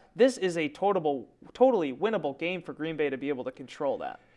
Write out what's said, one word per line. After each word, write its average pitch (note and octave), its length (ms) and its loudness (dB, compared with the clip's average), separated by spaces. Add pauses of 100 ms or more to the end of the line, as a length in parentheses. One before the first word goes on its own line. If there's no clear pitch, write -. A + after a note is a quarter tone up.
(160)
This B3+ 220 6
is F3+ 200 -2
a D#3 120 0
totable, D#3 560 0 (280)
totally G#3+ 380 4
winnable D3+ 460 -2
game F3 240 -4
for D3+ 120 -10
Green D#3 220 -4
Bay D3 140 0
to C3 80 -2
be C3 120 -4
able B2 160 -4
to C3 60 -6
control C3 480 -4
that. B1+ 200 -8 (180)